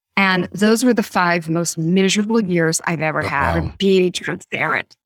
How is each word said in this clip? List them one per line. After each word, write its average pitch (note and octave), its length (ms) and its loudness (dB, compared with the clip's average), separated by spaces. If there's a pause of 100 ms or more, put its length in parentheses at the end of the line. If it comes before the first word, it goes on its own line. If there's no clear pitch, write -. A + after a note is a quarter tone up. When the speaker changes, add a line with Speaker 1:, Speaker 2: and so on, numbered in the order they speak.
(180)
Speaker 1:
And F#3 340 0
those A3 320 2
were B3 100 4
the G#3+ 80 -2
five F3 460 0
most E3 300 -2
miserable F#3+ 640 2
years E3 420 0
I've E3 140 -2
ever D3+ 240 -2
Speaker 2:
Oh, - 40 -6
Speaker 1:
had, C#3 360 -2
Speaker 2:
wow. D#3+ 140 -8
Speaker 1:
being F#3+ 340 2
transparent. - 960 -6